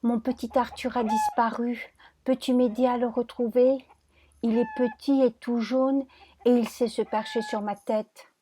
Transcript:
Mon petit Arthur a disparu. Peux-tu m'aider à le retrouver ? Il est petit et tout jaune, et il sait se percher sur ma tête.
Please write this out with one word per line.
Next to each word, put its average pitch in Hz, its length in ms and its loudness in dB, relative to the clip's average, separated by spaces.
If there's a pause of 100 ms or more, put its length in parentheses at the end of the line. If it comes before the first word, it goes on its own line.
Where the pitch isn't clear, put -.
Mon 233 180 0
petit 247 360 -4
Arthur - 420 -2
a 247 60 0
disparu. 240 880 -2 (300)
Peux-tu 254 300 -2
m'aider 247 320 2
à 247 120 2
le 247 100 -2
retrouver ? 247 800 2 (560)
Il 226 160 0
est 240 180 2
petit 254 460 0
et 254 100 4
tout 240 280 -4
jaune, 262 460 0 (400)
et 240 60 4
il 240 160 4
sait 240 200 -4
se 226 140 -6
percher 220 400 -2
sur 214 200 -4
ma 208 140 -6
tête. - 520 -6 (140)